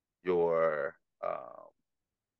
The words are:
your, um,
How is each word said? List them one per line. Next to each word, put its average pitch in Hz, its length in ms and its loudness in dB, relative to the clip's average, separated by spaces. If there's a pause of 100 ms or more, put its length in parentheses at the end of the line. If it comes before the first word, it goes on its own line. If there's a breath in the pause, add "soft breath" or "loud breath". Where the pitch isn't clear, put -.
(240)
your, 82 760 2 (240)
um, 50 480 -10 (720)